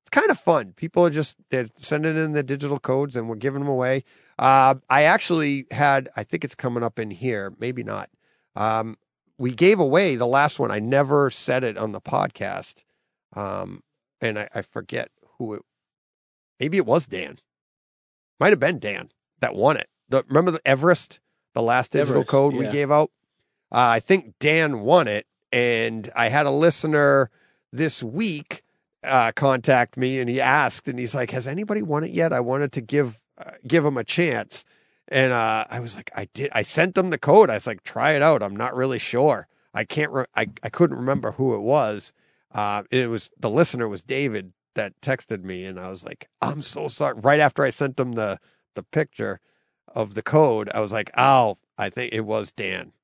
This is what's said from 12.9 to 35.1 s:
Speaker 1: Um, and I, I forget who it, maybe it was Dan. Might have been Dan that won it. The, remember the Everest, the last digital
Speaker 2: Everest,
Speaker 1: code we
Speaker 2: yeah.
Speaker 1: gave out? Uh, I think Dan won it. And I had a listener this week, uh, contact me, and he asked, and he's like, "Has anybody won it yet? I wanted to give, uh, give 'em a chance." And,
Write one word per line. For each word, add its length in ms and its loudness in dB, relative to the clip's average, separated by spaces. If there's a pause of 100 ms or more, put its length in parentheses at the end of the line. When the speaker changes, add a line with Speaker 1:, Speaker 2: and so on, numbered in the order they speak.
Speaker 1:
Um, 480 -10 (380)
and 180 -4
I, 160 -10
I 80 -6
forget 480 -10 (280)
who 160 -8
it, 80 -12 (960)
maybe 160 -2
it 100 0
was 200 0
Dan. 320 -12 (1000)
Might 120 4
have 100 4
been 180 0
Dan 320 -10 (300)
that 140 -2
won 220 2
it. 120 -6 (200)
The, 200 2
remember 220 4
the 160 -4
Everest, 520 2 (360)
the 80 -2
last 300 0
digital 240 0
Speaker 2:
Everest, 140 0
Speaker 1:
code 240 4
we 120 -2
Speaker 2:
yeah. 60 -4
Speaker 1:
gave 180 0
out? 200 4 (600)
Uh, 60 0 (180)
I 40 0
think 380 0
Dan 420 0
won 280 4
it. 180 -4 (240)
And 680 0
I 120 2
had 180 2
a 40 0
listener 800 2 (420)
this 300 -4
week, 600 -6 (420)
uh, 280 4
contact 640 2
me, 220 -2
and 100 -2
he 120 -2
asked, 480 0
and 100 -6
he's 160 -6
like, 160 -4
"Has 160 -6
anybody 340 -6
won 220 -2
it 80 -8
yet? 220 0
I 80 0
wanted 320 -2
to 80 -6
give, 400 -2 (180)
uh, 140 -18 (140)
give 200 4
'em 100 0
a 60 -4
chance." 600 -4 (420)
And, 260 2